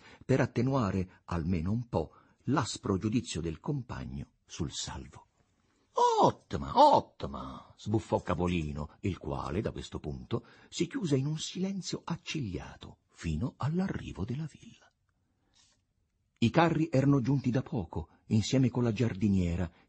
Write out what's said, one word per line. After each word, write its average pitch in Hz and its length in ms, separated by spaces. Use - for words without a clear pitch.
per 131 160
attenuare 117 840
almeno 87 480
un 117 160
po' 80 240
l'aspro 104 540
giudizio 107 420
del 80 180
compagno 65 680
sul - 240
Salvo. - 540
"Ottima, - 560
ottima", 69 960
sbuffò 107 460
Capolino, 78 680
il 92 160
quale, 69 460
da - 80
questo 65 280
punto, 71 460
si - 180
chiuse 170 300
in 131 100
un 156 120
silenzio 190 640
accigliato 90 960
fino 85 420
all'arrivo 165 680
della 135 260
villa. - 400
I 117 120
carri 160 420
erano 135 300
giunti 127 280
da 123 120
poco, - 460
insieme 120 420
con 120 140
la 117 100
giardiniera, 92 800